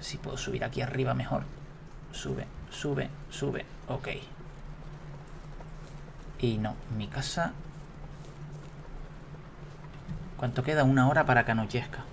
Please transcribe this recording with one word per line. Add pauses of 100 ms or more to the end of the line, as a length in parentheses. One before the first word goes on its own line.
si
puedo
subir
aquí
arriba
mejor. (680)
Sube, (240)
sube, (200)
sube. (240)
Ok. (2250)
Y
no, (220)
mi
casa. (2750)
¿Cuánto
queda?
Una
hora
para
que
anochezca. (120)